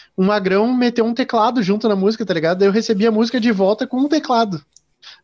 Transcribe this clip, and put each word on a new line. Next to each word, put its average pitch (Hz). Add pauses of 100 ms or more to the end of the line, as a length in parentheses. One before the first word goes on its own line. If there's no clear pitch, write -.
(180)
um 185
magrão 208
meteu 240
um 233
teclado 240
junto 208
na 208
música, 202
tá 185
ligado? 165
Daí 196
eu 196
recebi 220
a 226
música 233
de 233
volta 196
com 254
um 285
teclado. 233 (640)